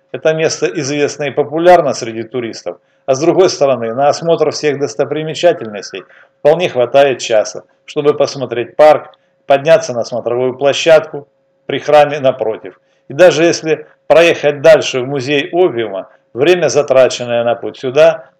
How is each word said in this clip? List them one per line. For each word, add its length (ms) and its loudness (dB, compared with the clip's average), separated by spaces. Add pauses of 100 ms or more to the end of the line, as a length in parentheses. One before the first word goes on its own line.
(120)
это 220 -2
место 320 -2
известно 580 -4
и 60 -6
популярно 640 2
среди 320 -8
туристов, 540 -10 (280)
а 80 2
с 60 -6
другой 280 2
стороны, 460 -2
на 140 0
осмотр 420 0
всех 280 -4
достопримечательностей 1200 -4 (380)
вполне 280 2
хватает 520 2
часа, 420 -2 (220)
чтобы 300 -2
посмотреть 600 -4
парк, 400 4 (320)
подняться 480 2
на 100 -4
смотровую 540 -4
площадку 680 0 (380)
при 120 -6
храме 420 2
напротив. 600 -4 (280)
И 60 -14
даже 300 4
если 420 -2 (220)
проехать 520 2
дальше 400 4
в 60 -6
музей 460 -4
опиума, 560 -2 (260)
время, 340 2
затраченное 760 0
на 100 0
путь 240 -12
сюда, 600 0